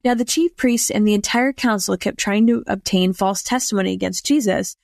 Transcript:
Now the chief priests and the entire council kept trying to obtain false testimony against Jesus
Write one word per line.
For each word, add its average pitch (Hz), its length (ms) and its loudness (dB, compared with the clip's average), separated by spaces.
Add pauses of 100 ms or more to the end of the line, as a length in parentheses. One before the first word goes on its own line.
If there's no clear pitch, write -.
Now 247 100 2
the 240 100 0
chief 330 320 0
priests 240 360 0
and 208 160 2
the 208 80 4
entire 240 360 0
council 208 460 -2
kept - 220 -4
trying 208 260 2
to 233 220 2
obtain 190 440 0
false 190 300 -2
testimony 202 500 -2
against 185 320 -4
Jesus 269 600 0